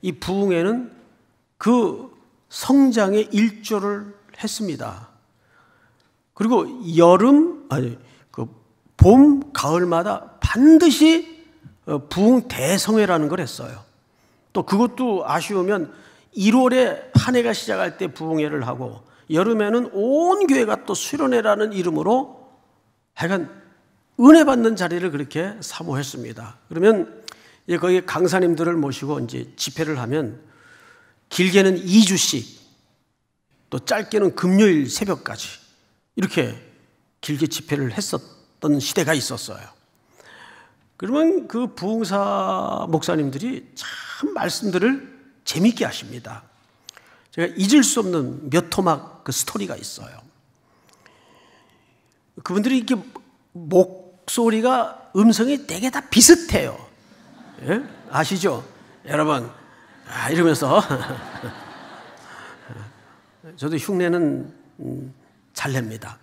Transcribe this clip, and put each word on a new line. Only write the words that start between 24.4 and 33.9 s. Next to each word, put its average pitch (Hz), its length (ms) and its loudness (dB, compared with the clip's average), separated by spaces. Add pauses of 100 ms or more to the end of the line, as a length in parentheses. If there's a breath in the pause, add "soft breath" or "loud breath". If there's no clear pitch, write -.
받는 233 320 0
자리를 175 340 -4
그렇게 156 500 -8
사모했습니다. 127 960 -10 (100)
그러면 190 560 0 (420 loud breath)
이제 175 120 -2
거기 180 260 2
강사님들을 170 720 0
모시고 143 440 -4
이제 123 360 -10
집회를 156 440 -6
하면 123 400 -6 (880 soft breath)
길게는 185 500 2
이 190 260 4
주씩 165 560 -4 (1120)
또 127 100 -6
짧게는 208 560 -2